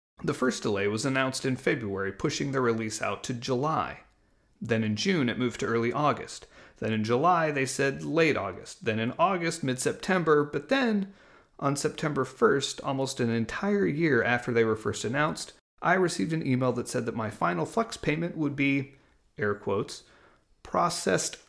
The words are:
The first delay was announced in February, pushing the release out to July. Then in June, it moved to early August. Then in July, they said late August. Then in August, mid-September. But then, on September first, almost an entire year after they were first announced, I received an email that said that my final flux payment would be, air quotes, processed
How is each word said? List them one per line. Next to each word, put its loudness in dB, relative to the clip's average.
The 0
first 0
delay 2
was 0
announced 0
in 0
February, -2
pushing -2
the -2
release 0
out -4
to -4
July. -2
Then 0
in 0
June, 2
it -2
moved -2
to -2
early 2
August. -2
Then -2
in 0
July, 4
they 0
said 0
late 2
August. -8
Then 0
in 0
August, 0
mid-September. 2
But -4
then, 2
on 0
September -2
first, 2
almost -2
an 2
entire 0
year 4
after 0
they 6
were 2
first -4
announced, -2
I 2
received 0
an -2
email 2
that -6
said -2
that -4
my -4
final -2
flux -2
payment -2
would -2
be, 0
air 0
quotes, -4
processed 0